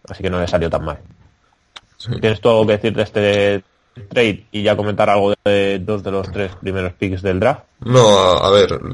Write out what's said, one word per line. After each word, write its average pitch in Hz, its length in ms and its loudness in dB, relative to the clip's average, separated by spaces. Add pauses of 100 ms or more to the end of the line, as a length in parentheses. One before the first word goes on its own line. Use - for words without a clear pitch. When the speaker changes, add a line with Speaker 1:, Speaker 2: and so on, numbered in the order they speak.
Speaker 1:
así - 140 -16
que 92 80 -4
no 90 100 -4
le 87 80 -4
salió 82 220 -2
tan 78 160 -4
mal. 76 140 -10 (960)
Speaker 2:
Sí. - 140 -12 (100)
Speaker 1:
¿Tienes 110 180 0
tú 123 100 2
algo 110 180 4
que 107 60 2
decir 107 200 -2
de 104 80 -2
este 101 640 0 (460)
trade 113 420 -2
y 107 100 -8
ya 104 160 2
comentar 104 320 0
algo 101 240 2 (100)
de 98 360 0
dos 98 240 -6
de 98 80 -8
los 92 200 -6
tres 95 200 -6 (100)
primeros 92 320 -6
picks 92 300 -6
del 95 160 -2
draft? 120 240 0 (160)
Speaker 2:
No, 113 400 6
a, 92 280 4
a 98 40 2
ver, 98 280 4 (140)